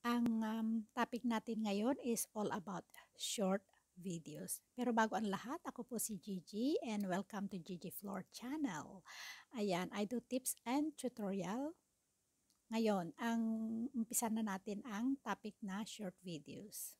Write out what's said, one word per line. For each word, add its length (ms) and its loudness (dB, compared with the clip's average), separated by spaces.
Ang, 200 4
um, 240 0
topic 320 0
natin 400 2
ngayon 400 4
is 320 0
all 160 0
about 320 -4
short 480 2
videos. 640 -6
Pero 160 2
bago 240 4
ang 80 2
lahat, 400 -2
ako 160 -8
po 160 -8
si 240 -4
Gigi 640 0
and 240 0
welcome 400 -2
to 80 -6
Gigi 320 -8
Floor 400 -6
Channel. 720 -4
Ayan, 320 2
I 160 0
do 160 -2
tips 320 -2
and 240 2
tutorial. 800 -2
Ngayon, 480 2
ang 240 2
umpisa 400 0
na 160 2
natin 400 -4
ang 400 0
topic 400 -4
na 160 -2
short 400 -6
videos. 800 -8